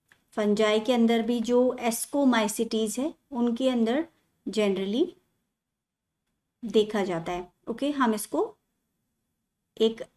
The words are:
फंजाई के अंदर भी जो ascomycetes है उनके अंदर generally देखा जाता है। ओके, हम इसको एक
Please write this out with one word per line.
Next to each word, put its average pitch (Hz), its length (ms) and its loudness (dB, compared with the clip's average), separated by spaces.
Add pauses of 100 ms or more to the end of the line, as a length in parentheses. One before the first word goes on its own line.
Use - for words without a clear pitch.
(300)
फंजाई 214 500 2
के 247 120 0
अंदर 233 300 4
भी 240 180 -2
जो 247 440 2
ascomycetes 226 1120 0
है 302 160 -4 (160)
उनके 240 400 0
अंदर 240 360 0 (420)
generally 202 580 0 (1600)
देखा 208 400 0
जाता 175 280 -4
है। 180 200 -8 (180)
ओके, 269 200 -2
हम 254 240 2
इसको 311 400 -4 (1300)
एक 226 220 0 (140)